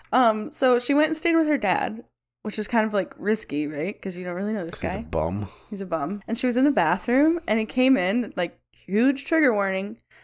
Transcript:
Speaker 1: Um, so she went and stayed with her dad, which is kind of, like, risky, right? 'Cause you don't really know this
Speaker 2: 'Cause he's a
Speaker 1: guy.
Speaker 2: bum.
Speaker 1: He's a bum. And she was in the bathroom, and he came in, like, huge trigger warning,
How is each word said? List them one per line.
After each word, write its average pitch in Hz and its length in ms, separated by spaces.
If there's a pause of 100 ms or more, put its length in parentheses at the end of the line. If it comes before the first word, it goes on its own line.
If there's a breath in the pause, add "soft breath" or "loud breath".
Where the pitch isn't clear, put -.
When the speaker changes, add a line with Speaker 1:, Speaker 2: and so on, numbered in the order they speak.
(120)
Speaker 1:
Um, 220 400
so 254 280
she 277 140
went 302 140
and 311 100
stayed 330 180
with 320 120
her 302 100
dad, 214 460 (400)
which 214 160
is 208 80
kind 220 180
of, 208 80
like, 190 240
risky, 185 500
right? 156 340
'Cause 180 160
you 180 80
don't 175 100
really 202 180
know 190 120
this 165 100
Speaker 2:
'Cause 165 160
he's 190 80
a 226 40
Speaker 1:
guy. 233 60
Speaker 2:
bum. 95 380 (220 soft breath)
Speaker 1:
He's 196 120
a 190 40
bum. 175 420
And 226 100
she - 80
was 247 120
in 262 80
the 294 60
bathroom, 254 760
and 214 120
he 220 60
came 254 320
in, 196 380
like, 175 240 (140)
huge 254 520
trigger 302 280
warning, 196 440 (260 soft breath)